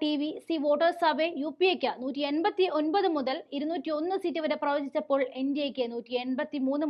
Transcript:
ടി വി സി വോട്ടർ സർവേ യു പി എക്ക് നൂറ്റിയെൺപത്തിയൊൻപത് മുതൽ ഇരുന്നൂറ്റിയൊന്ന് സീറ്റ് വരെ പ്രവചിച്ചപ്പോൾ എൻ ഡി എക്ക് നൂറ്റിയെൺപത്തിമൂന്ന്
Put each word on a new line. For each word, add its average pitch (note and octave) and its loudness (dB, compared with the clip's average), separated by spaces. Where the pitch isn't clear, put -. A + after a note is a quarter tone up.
ടി D4+ 2
വി D4+ -2
സി E4 -2
വോട്ടർ D#4 4
സർവേ D#4 2
യു D4+ -2
പി F4+ 6
എക്ക് A#3 0
നൂറ്റിയെൺപത്തിയൊൻപത് D4+ 2
മുതൽ C4 0
ഇരുന്നൂറ്റിയൊന്ന് D#4+ -2
സീറ്റ് E4 -2
വരെ D4 2
പ്രവചിച്ചപ്പോൾ C#4+ 0
എൻ C4+ 0
ഡി D4 -2
എക്ക് B3+ -2
നൂറ്റിയെൺപത്തിമൂന്ന് C4 -2